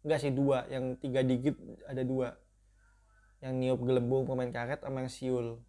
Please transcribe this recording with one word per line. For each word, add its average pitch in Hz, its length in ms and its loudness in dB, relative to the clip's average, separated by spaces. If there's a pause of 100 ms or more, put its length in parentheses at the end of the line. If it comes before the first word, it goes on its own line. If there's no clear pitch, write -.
Enggak 147 240 0
sih, 139 80 2
dua. 135 400 2
Yang 127 320 -4
tiga 131 160 2
digit 131 400 2 (240)
ada 131 160 -4
dua. 131 400 0 (1040)
Yang 131 160 -6
niup 127 240 2
gelembung, 127 400 4
pemain 127 240 -2
karet, 120 320 -4
sama 135 240 -4
yang 123 80 -8
siul. 120 560 -2